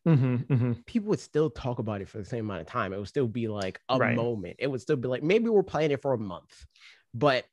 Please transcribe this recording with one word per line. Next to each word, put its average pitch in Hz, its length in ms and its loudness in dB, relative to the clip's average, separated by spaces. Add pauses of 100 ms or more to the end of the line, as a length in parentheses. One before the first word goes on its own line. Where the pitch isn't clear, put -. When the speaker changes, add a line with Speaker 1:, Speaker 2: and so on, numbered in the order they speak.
Speaker 1:
Mm-hmm, 131 300 4 (180)
mm-hmm. 123 180 2 (140)
Speaker 2:
People 208 220 -4
would 190 120 0
still 151 300 0
talk 123 300 -6
about 104 200 -4
it 92 80 -10
for 113 100 -14
the 104 60 -10
same 117 200 -6
amount 98 160 -6
of 80 80 -12
time. 107 240 -4
It 95 80 -6
would 101 80 -8
still 139 180 0
be, 113 220 -4
like, 101 400 -6
a 131 100 2
Speaker 1:
Right. 117 160 4
Speaker 2:
moment. 113 460 -4
It 127 80 -2
would 131 120 -4
still 151 160 0
be 127 120 -4
like, 127 160 -2
"Maybe 220 240 4
we're 202 160 6
playing 156 260 0
it 139 120 0
for 139 100 0
a 120 60 0
month." 92 460 -10 (500)
But 127 380 2